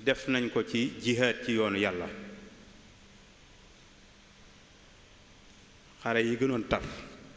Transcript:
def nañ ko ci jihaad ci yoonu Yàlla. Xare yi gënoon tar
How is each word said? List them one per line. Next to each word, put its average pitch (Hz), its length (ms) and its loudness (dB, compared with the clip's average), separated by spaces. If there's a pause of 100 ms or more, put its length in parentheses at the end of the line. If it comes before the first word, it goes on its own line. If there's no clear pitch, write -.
def 127 240 2
nañ 123 240 2
ko 110 120 2
ci - 380 0
jihaad 120 440 2
ci 123 80 0
yoonu 107 260 2
Yàlla. 90 280 0 (4000)
Xare 117 180 2
yi 117 160 2
gënoon 123 300 2
tar 98 140 2 (560)